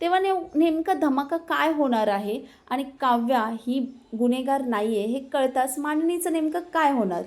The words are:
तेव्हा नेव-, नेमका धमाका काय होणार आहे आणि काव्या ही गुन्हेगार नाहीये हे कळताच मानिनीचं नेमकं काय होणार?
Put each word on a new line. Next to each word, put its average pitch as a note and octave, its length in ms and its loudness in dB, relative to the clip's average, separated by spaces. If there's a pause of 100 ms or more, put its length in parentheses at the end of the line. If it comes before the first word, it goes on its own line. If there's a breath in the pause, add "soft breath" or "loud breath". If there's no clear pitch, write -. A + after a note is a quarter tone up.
तेव्हा F4 180 2
नेव-, F#4+ 240 0 (120)
नेमका D#4+ 380 2
धमाका C#4 440 0
काय D#4+ 360 0
होणार A#3+ 360 2
आहे G#3 320 -2 (300 loud breath)
आणि C4 120 -2
काव्या A#3+ 640 0
ही A#3+ 500 -4 (220)
गुन्हेगार B3+ 440 0
नाहीये G#3+ 440 0
हे A#3+ 120 -2
कळताच C4+ 600 0
मानिनीचं E4 540 -2
नेमकं D#4+ 280 -2
काय D#4 320 2
होणार? F#3+ 340 0